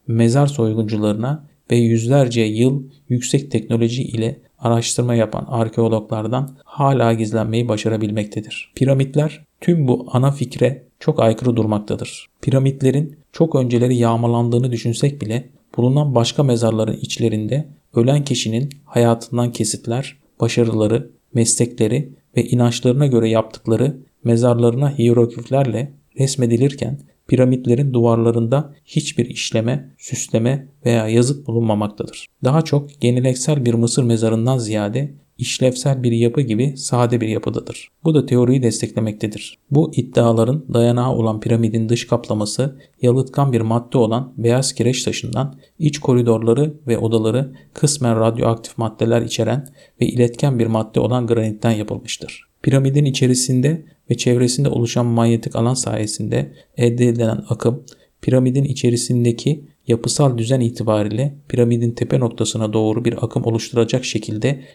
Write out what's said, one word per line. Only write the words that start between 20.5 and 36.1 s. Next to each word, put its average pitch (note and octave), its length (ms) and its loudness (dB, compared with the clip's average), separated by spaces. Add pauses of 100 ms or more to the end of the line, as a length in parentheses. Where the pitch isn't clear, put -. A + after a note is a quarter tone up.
meslekleri A#2+ 800 0 (240)
ve A#2+ 80 2
inançlarına B2 640 2
göre A2+ 220 2
yaptıkları A2+ 720 0 (260)
mezarlarına A#2+ 760 2
hiyerogliflerle A#2+ 920 0 (280)
resmedilirken C#3 800 0 (300)
piramitlerin B2+ 640 2
duvarlarında A#2 800 2 (100)
hiçbir - 420 -4
işleme, B2 720 -4
süsleme B2+ 680 -4 (180)
veya A2+ 220 2
yazıt B2 380 2
bulunmamaktadır. G#2+ 800 -2 (180)
Daha D3 180 2
çok C#3+ 380 -4
geleneksel B2+ 640 0
bir A#2 100 2
Mısır A#2 300 2
mezarından A2+ 540 2
ziyade G#2+ 560 -4 (240)
işlevsel C3 640 0
bir A#2+ 100 2